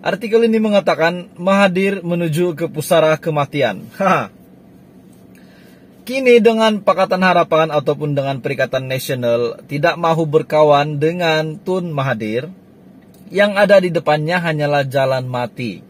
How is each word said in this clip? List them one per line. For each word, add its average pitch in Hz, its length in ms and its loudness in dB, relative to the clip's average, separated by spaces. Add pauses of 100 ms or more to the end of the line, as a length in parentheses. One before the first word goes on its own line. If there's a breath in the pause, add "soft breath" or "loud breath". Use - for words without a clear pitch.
Artikel 220 480 0
ini 220 80 0
mengatakan 180 800 0
Mahathir 196 640 2
menuju 170 560 -2
ke 165 160 -6
pusara 156 480 2
kematian. 139 640 -4 (160)
<laughs> 165 400 -2 (1600 loud breath)
Kini 247 400 4
dengan 220 400 2
Pakatan 185 400 0
Harapan 165 480 2
ataupun 147 460 -2
dengan 135 260 -4
Perikatan 131 480 -4
Nasional 120 800 -2
tidak 147 240 0
mahu 165 320 0
berkawan 151 720 2
dengan 156 640 -2
Tun 180 320 -4
Mahathir, 127 560 -4 (800)
yang 202 240 0
ada 202 240 6
di 185 140 0
depannya 156 500 0
hanyalah 147 460 0
jalan 131 400 -2
mati. 123 600 -8